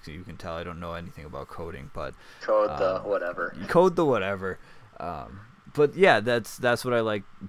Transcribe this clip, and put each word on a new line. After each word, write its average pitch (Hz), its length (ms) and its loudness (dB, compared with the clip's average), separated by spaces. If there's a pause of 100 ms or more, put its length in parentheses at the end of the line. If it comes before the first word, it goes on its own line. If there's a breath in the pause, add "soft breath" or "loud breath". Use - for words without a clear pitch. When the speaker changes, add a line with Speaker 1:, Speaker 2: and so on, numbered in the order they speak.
Speaker 1:
you 82 180 -14
can 82 120 -14
tell 82 180 -10
I 85 100 -8
don't 85 160 -10
know 85 140 -8
anything 82 300 -12
about 71 240 -12
coding, 73 460 -12
but, 73 200 -8 (280 loud breath)
Speaker 2:
Code 107 360 4
the 95 220 2
Speaker 1:
um, - 80 -8
Speaker 2:
whatever. 87 460 -2 (140)
Speaker 1:
code 175 280 6
the 175 80 4
whatever. 95 540 0 (400 loud breath)
Um, 76 420 -10 (320)
but 143 240 4
yeah, 156 240 8
that's, 117 360 0
that's 120 280 2
what 127 100 0
I 117 60 4
like 107 220 0 (260)